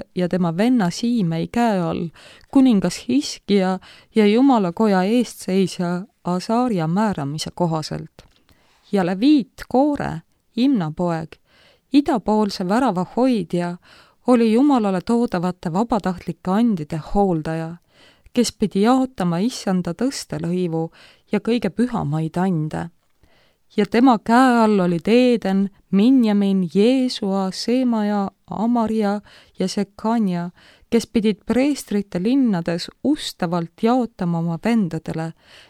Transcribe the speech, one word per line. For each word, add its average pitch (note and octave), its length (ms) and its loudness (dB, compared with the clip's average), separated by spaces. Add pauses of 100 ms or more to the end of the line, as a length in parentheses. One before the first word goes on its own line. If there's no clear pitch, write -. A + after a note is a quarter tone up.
(160)
ja F3+ 140 -2
tema F3 280 0
venna A3 320 2
Siimei E3+ 580 -2
käe A3+ 340 0
all, E3 260 -4 (440)
kuningas A#3 560 2
Hiskia G3 720 0 (360)
ja G#3+ 120 4
Jumalakoja G#3+ 760 2
eestseisja F#3 960 -2 (220)
Asaria F#3 640 -2
määramise E3 680 -2
kohaselt. D#3 720 -4 (640)
Ja F#3+ 140 2
leviit A3+ 480 2 (140)
Koore, C4 540 0 (340)
Imna A3+ 400 0
poeg, E3 400 -4 (580)
idapoolse G#3+ 760 0
värava G3+ 360 0 (100)
hoidja, F3+ 600 -2 (500)
oli A#3 260 4
Jumalale A3+ 480 2
toodavate F3+ 720 -2
vabatahtlike F#3 800 -4
andide F#3 500 0 (120)
hooldaja, E3 640 -2 (580)
kes A#3+ 180 0
pidi G3 300 -2
jaotama A#3 560 0
Issanda F#3 560 -4
tõstelõivu E3 960 -4 (420)
ja G#3 80 0
kõige A3 300 -2
pühamaid D#3+ 680 -4
ande. E3 520 -4 (880)
Ja G3+ 80 2
tema A#3+ 340 4
käe A#3+ 440 4
all G#3+ 160 4
olid F3 280 0
Eeden, G#3 640 2 (220)
Minjamin, G3+ 800 2
Jeesua, G3+ 800 0
Seemaja, G#3+ 800 -2 (180)
Amaria A3 720 -2 (380)
ja F#3 80 0
Sekania, G3 800 -2 (400)
kes A3+ 180 0
pidid G#3+ 380 0
preestrite A3+ 800 -2
linnades G3+ 640 0 (140)
ustavalt F3 800 -4
jaotama A3 560 0
oma E3 260 -4
vendadele, E3 680 -2 (360)